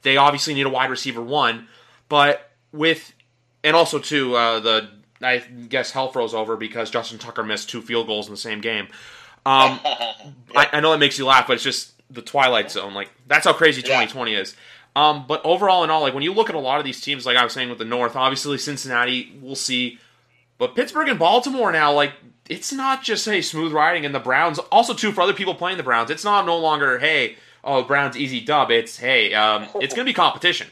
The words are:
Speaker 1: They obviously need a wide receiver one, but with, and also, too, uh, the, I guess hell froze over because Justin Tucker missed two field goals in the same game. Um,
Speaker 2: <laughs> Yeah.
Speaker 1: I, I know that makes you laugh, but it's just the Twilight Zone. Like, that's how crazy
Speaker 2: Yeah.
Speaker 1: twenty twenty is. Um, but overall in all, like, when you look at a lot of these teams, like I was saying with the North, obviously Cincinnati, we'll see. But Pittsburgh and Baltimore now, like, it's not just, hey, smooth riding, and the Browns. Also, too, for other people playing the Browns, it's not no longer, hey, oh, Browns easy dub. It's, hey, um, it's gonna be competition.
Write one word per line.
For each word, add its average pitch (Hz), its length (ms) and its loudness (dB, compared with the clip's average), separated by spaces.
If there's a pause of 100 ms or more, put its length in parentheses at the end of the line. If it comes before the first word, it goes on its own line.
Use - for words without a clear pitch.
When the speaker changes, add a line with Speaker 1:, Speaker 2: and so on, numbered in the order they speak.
Speaker 1:
They 135 160 4
obviously 143 360 2
need 139 120 0
a 135 40 0
wide 131 200 0
receiver 123 320 -6
one, 117 480 -2 (400)
but 143 420 2 (220)
with, 160 400 -2 (500)
and 156 100 2
also, 156 260 4
too, 131 360 -2
uh, 117 240 2
the, 110 300 0 (320)
I 127 160 0
guess 120 540 -6
hell 131 180 -4
froze 117 240 -4
over 110 240 -4
because 110 320 -8
Justin 113 300 -6
Tucker 117 240 -8
missed 107 260 -6
two 117 120 -10
field 117 260 -4
goals 104 200 -6
in 107 60 -16
the 98 40 -14
same 107 220 -8
game. 104 280 -6 (580)
Um, 131 360 4
Speaker 2:
<laughs> - 40 -14
Yeah. 123 460 -6 (260)
Speaker 1:
I, 147 160 6
I 151 80 0
know 160 100 4
that 156 80 2
makes 139 180 2
you 135 80 -6
laugh, 131 220 6
but 131 60 2
it's 113 100 -2
just - 280 -6 (180)
the 120 120 -16
Twilight 123 480 2
Zone. 98 240 -8
Like, 98 160 -8 (160)
that's 156 200 2
how 165 80 6
crazy 147 280 4
Speaker 2:
Yeah. 131 140 -2
Speaker 1:
twenty 117 160 0
twenty 117 240 -4
is. 98 200 -6 (400)
Um, 147 320 2
but 151 160 -2
overall 180 400 2
in 156 60 0
all, 156 120 2
like, 131 120 0
when 139 80 -4
you 165 100 -2
look 214 160 2
at 190 80 -6
a 151 40 -2
lot 135 180 0
of 147 80 -4
these 127 160 -8
teams, 135 240 -8
like 123 120 2
I 123 60 6
was 113 100 -2
saying 127 160 -6
with 113 100 -10
the 113 60 -6
North, 120 300 -2
obviously 135 440 -2
Cincinnati, 127 840 -4
we'll 131 140 -12
see. 123 420 -4 (640)
But 247 160 -2
Pittsburgh 302 340 -2
and 220 80 0
Baltimore 226 540 2
now, 151 200 4
like, 143 220 2 (340)
it's - 240 -10
not 269 300 -2
just, 220 240 -4
hey, 208 160 0
smooth 156 300 -4
riding, 156 340 0
and 139 80 -6
the 135 60 -4
Browns. 139 400 0 (120)
Also, 233 220 4
too, 208 180 -2
for 190 100 -2
other 190 120 2
people 190 220 -4
playing 180 220 -4
the 151 60 -8
Browns, 117 280 2
it's 165 120 -6
not 202 220 2
no 170 140 0
longer, 143 400 2
hey, 139 360 0 (280)
oh, 131 180 0
Browns 139 340 0
easy 131 240 -6
dub. 135 300 0
It's, 117 280 0
hey, 117 360 2
um, 107 320 2 (100)
it's 127 200 -4
gonna 247 100 -4
be 262 80 -2
competition. 170 580 0